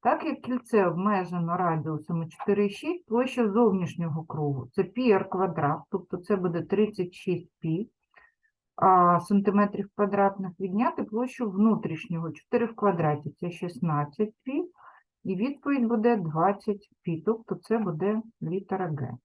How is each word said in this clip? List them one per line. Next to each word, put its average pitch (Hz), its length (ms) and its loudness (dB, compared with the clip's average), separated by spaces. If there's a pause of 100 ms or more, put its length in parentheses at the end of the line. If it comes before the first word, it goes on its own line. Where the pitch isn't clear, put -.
Так 302 200 2
як 277 160 -4
кільце 233 460 0
обмежено 175 680 0
радіусами 165 720 -2
чотири 202 380 0
і 202 40 0
шість, 311 360 -6
площа 240 440 0
зовнішнього 175 760 2
кругу — 143 480 -4
це 196 120 0
пі 240 260 0
р 214 180 4
квадрат, 160 520 0 (100)
тобто - 260 -6
це 202 200 -2
буде 175 260 -2
тридцять 202 500 0
шість - 460 -6
пі, 165 320 -2 (880)
а, 175 440 6
сантиметрів 202 760 2
квадратних, 196 640 0
відняти 196 420 0
площу 233 480 -4
внутрішнього, 165 800 0
чотири 233 340 -2
в 226 100 -10
квадраті — 156 540 0 (100)
це 175 100 -4
шістнадцять 170 920 -4
пі, 320 280 -6 (540)
і 185 120 -4
відповідь 262 500 -2
буде 226 300 2
двадцять 190 760 -2 (120)
пі, 160 240 -4
тобто 226 280 -2
це - 240 -2
буде 196 440 -2 (200)
літера 180 440 -4
Г. 127 380 -6